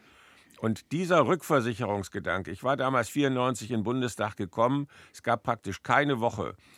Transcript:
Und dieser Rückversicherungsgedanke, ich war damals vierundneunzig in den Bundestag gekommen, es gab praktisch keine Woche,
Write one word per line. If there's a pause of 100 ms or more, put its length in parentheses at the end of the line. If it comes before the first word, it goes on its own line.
(600)
Und
dieser
Rückversicherungsgedanke,
ich
war
damals
vierundneunzig
in
den
Bundestag
gekommen, (260)
es
gab
praktisch
keine
Woche, (220)